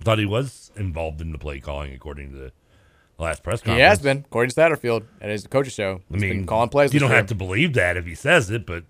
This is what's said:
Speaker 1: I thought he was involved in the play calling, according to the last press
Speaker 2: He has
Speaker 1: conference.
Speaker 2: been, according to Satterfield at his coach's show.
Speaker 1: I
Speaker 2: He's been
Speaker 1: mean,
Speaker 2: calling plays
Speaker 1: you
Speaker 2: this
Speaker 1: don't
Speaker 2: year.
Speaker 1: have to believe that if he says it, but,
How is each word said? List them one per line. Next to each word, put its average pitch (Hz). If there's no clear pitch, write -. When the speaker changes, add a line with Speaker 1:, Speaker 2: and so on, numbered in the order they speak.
Speaker 1:
I -
thought 110
he 104
was 120
involved 82
in 80
the 76
play 71
calling, 71
according 71
to 67
the 65
last 82
press 120
Speaker 2:
He 110
has 160
Speaker 1:
conference. 151
Speaker 2:
been, 139
according 120
to -
Satterfield 123
at 104
his 104
coach's 135
show. 95
Speaker 1:
I -
Speaker 2:
He's 98
been 92
Speaker 1:
mean, 95
Speaker 2:
calling 110
plays 139
Speaker 1:
you 143
Speaker 2:
this -
Speaker 1:
don't 135
Speaker 2:
year. 127
Speaker 1:
have 104
to 110
believe 98
that 90
if 85
he 85
says 135
it, 110
but, 85